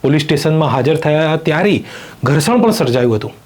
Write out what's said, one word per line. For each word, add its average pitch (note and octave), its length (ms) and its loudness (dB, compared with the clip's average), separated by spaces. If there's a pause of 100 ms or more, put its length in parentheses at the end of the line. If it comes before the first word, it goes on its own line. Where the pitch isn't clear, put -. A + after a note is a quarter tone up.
પોલીસ D3 200 2
સ્ટેશનમાં D#3 500 0
હાજર C#3 320 2
થયા D#3 320 0 (100)
ત્યારે E3+ 260 0 (520)
ઘર્ષણ D3+ 380 2
પણ A3 180 2
સર્જાયું B2 360 0
હતું. - 160 -6 (140)